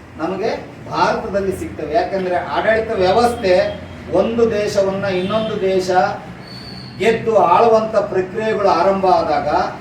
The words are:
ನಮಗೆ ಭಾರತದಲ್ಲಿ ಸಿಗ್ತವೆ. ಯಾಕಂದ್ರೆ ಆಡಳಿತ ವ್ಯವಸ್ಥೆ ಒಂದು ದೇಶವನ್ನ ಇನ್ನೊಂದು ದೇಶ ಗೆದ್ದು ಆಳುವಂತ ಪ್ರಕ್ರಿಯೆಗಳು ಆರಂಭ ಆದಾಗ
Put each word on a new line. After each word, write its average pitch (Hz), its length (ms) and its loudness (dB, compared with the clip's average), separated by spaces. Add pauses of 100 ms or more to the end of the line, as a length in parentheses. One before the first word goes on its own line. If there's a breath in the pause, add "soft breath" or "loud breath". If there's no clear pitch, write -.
(180)
ನಮಗೆ 185 320 -4 (400)
ಭಾರತದಲ್ಲಿ 196 640 -2
ಸಿಗ್ತವೆ. 156 380 -8
ಯಾಕಂದ್ರೆ 180 420 -2
ಆಡಳಿತ 220 540 -2
ವ್ಯವಸ್ಥೆ 208 640 2 (580)
ಒಂದು 226 380 2
ದೇಶವನ್ನ 196 540 0
ಇನ್ನೊಂದು 196 560 -2
ದೇಶ 190 300 0 (1080)
ಗೆದ್ದು 220 380 2
ಆಳುವಂತ 214 600 4
ಪ್ರಕ್ರಿಯೆಗಳು 202 720 0
ಆರಂಭ 190 380 2
ಆದಾಗ 160 420 2 (320)